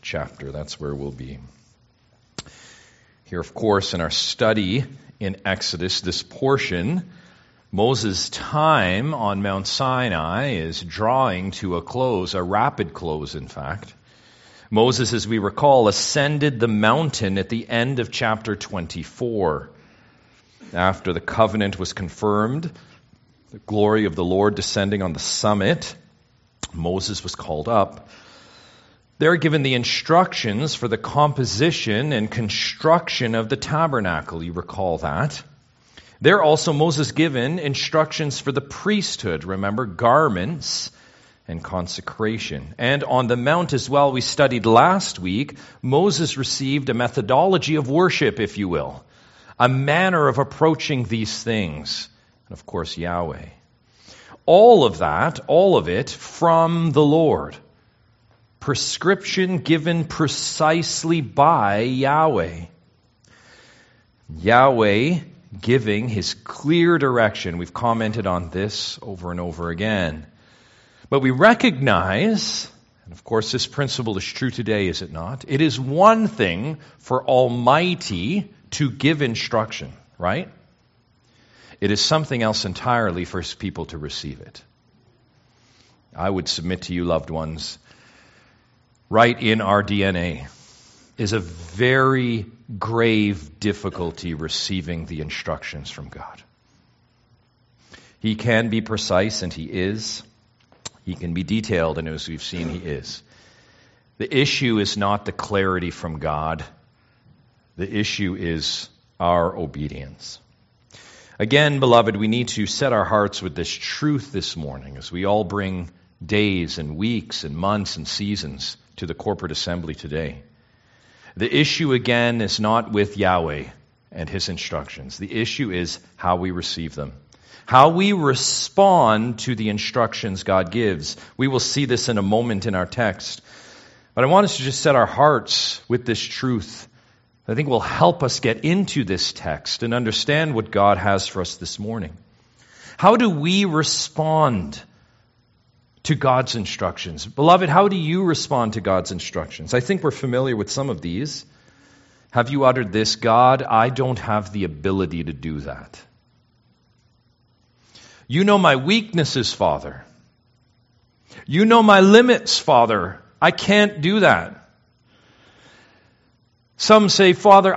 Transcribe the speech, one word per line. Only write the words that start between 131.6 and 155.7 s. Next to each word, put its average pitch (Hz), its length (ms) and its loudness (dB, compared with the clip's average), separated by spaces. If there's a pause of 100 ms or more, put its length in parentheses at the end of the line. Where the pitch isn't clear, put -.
this 120 220 0
in 113 100 0
a 101 40 0
moment 107 440 0
in 98 100 -2
our 90 100 0
text. - 540 -4 (760)
But 123 80 2
I 131 60 4
want 196 160 6
us - 140 -4
to 139 40 -6
just 131 180 -4
set 151 140 4
our 117 120 6
hearts - 800 0
with 123 180 -2
this 113 140 -2
truth - 640 -6 (600)
that 113 60 -4
I - 40 -4
think 143 120 -2
will 117 120 2
help - 420 2
us 127 160 0
get 113 260 -2
into 170 380 0
this 92 300 -2
text - 500 -8
and 117 100 -2
understand 139 640 0
what 110 160 -2
God 101 280 4
has 98 280 0
for - 140 -6
us 87 160 -8
this - 240 -12
morning. 104 360 -8 (800)
How 208 200 6
do 233 120 4
we 180 360 2
respond 156 1160 0 (1200)
to - 100 2
God's 127 400 2
instructions? 92 680 -6
Beloved, 170 460 4
how 190 180 6
do 196 80 -2
you 175 280 -2
respond 127 500 0
to 107 80 -6
God's 92 280 0
instructions? 82 640 -8
I 123 80 4
think 185 220 -2
we're 151 80 0
familiar 127 440 -2
with 104 160 -4
some 139 200 -4
of 87 100 -6
these. 95 460 -8 (840)
Have 120 200 2
you 139 140 2
uttered 123 280 4
this, 107 240 0
"God, 123 460 6
I 113 260 4
don't 127 300 -2
have 104 340 -4
the 101 120 -4
ability 85 600 -2
to 80 80 -6
do 76 280 -8
that"? 71 380 -14 (2250)